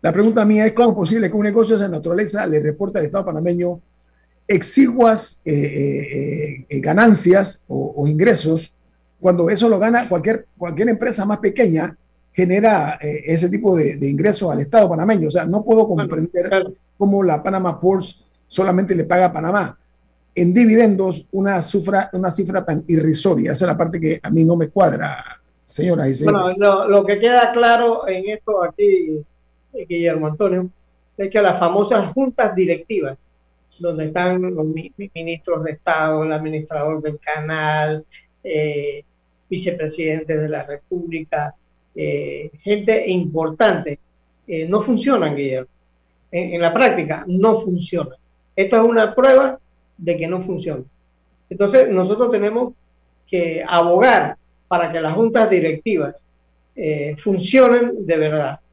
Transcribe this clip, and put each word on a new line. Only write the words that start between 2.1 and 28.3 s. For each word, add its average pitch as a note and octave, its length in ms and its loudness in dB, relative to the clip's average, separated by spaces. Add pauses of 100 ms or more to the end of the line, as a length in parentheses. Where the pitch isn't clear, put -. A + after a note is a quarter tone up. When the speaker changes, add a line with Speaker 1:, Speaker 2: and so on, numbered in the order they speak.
Speaker 1:
le D#3 140 0
reporte F#3+ 380 -4
al D#3+ 60 -2
Estado F#3+ 220 -4
panameño F3 520 -4 (680)
exiguas, A#3 1000 2
eh, D#3+ 80 -2
eh, C#3+ 480 -2
eh, C#3 720 -8
eh, C#3 100 -4
ganancias F#3+ 880 4
o, C3+ 260 -6
o D3 140 0
ingresos, D#3+ 640 2 (480)
cuando F3 300 2
eso G#3+ 180 2
lo G#3 100 4
gana A#3 300 0
cualquier, G#3 380 -2 (100)
cualquier F3 320 -4
empresa A3+ 380 -2
más G#3 140 -2
pequeña, F#3 540 0 (380)
genera, F#3 720 2
eh, D3 240 -6
ese E3 220 0
tipo G3 280 2
de, D3 200 0
de C#3 120 -4
ingresos F3 440 0
al - 80 -2
Estado G3+ 280 4
panameño? F3 380 0
O D3+ 40 -2
sea, D#3+ 140 0
no G3+ 200 -2
puedo A3+ 240 4
Speaker 2:
Bueno, D#3 200 -2
Speaker 1:
comprender E3+ 400 -4
Speaker 2:
claro. F#3+ 240 0 (240)
Speaker 1:
cómo G3 280 2
la D3+ 180 0
Panama F#3 380 -4
Ports F#3 440 -2 (220)
solamente F#3+ 480 0
le E3 80 0
paga F3+ 240 2
a F3 60 0
Panamá E3 440 -4 (600)
en F3 180 2
dividendos G#3+ 760 4
una G3 320 0
cifra, F#3+ 480 -2
una F#3 180 -2
cifra F#3 340 -4
tan - 220 -4
irrisoria. D#3+ 640 0
Esa D3 140 -2
es F3+ 40 0
la D#3+ 80 0
parte E3+ 220 -2
que D#3+ 240 -2
a - 80 -8
mí D#3+ 140 4
no E3 100 4
me D#3+ 140 0
cuadra, C#3+ 720 -2 (240)
señoras D3+ 460 -2
y C3 40 -2
señores. F#3 420 0
Speaker 2:
Bueno, G3 280 4
lo, - 40 -2
lo G3 160 6
que G3+ 140 0
queda A#3+ 340 4
claro A#3 540 2
en F#3+ 240 -4